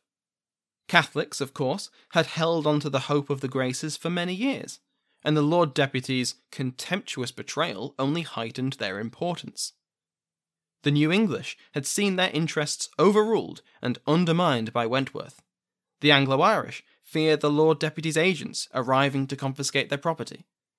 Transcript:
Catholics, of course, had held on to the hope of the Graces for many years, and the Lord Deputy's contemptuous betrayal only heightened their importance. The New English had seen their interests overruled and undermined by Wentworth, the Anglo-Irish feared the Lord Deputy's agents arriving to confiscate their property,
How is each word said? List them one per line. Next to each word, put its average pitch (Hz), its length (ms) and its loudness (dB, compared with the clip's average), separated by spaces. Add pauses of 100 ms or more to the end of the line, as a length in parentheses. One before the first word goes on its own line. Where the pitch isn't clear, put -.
(880)
Catholics, - 540 0
of 131 140 -6
course, 147 360 -4 (200)
had 135 160 2
held 165 400 0
on 151 120 2
to 147 120 -2
the 135 100 0
hope 147 280 -2
of 139 120 -4
the 139 80 -6
Graces 131 480 -4
for 165 140 -6
many 180 240 -4
years, 247 440 -4 (460)
and 151 120 2
the 147 60 4
Lord 160 320 2
Deputy's 131 640 -2 (160)
contemptuous 131 800 -6
betrayal 135 680 -6
only 143 240 0
heightened 127 520 -6
their 101 260 -6
importance. - 720 -8 (1080)
The 147 80 2
New 147 200 4
English 180 460 0 (160)
had 147 140 -4
seen 196 300 0
their 185 180 2
interests 156 640 -2
overruled 208 640 4 (180)
and 123 260 -4
undermined 160 680 2
by 120 100 0
Wentworth, 127 560 -4 (640)
the 143 80 6
Anglo-Irish 139 760 4 (180)
feared 156 380 2
the 151 80 2
Lord 156 300 4
Deputy's 156 400 -2
agents 165 560 0
arriving 131 540 2
to 135 80 -6
confiscate 135 520 -2
their 143 80 0
property, - 480 -6 (340)